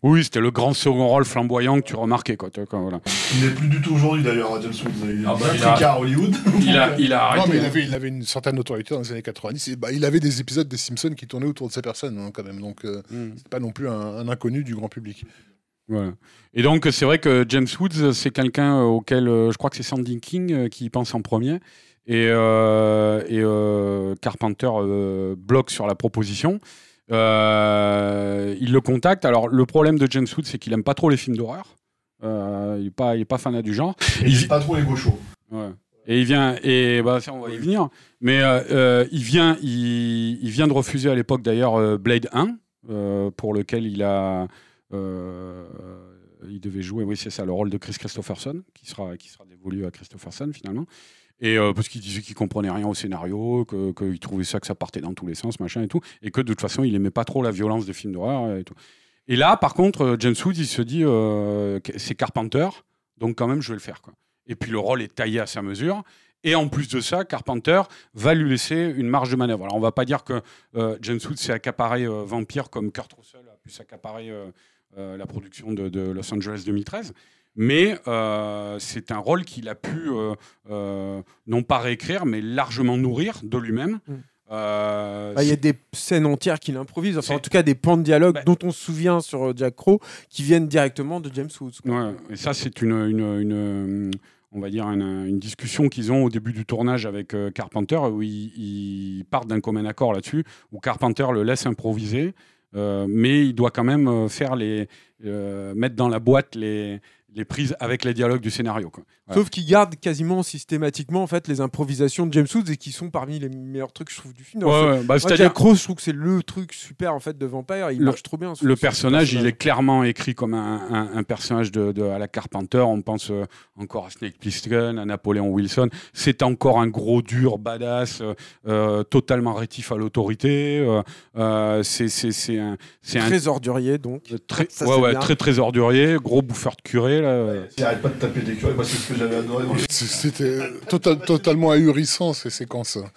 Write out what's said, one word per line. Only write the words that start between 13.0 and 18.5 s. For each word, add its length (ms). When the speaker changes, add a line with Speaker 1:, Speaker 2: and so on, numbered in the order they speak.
Speaker 1:
Hmm. 260
Speaker 3:
c'est 120
pas 100
non 140
plus 160
un, 40
un 360
inconnu 340
du 140
grand 120
public. 360
Speaker 1:
Voilà. 240
Et 80
donc, 300
c'est 120
vrai 140
que 300
James 180
Woods, 320
c'est 180
quelqu'un, 480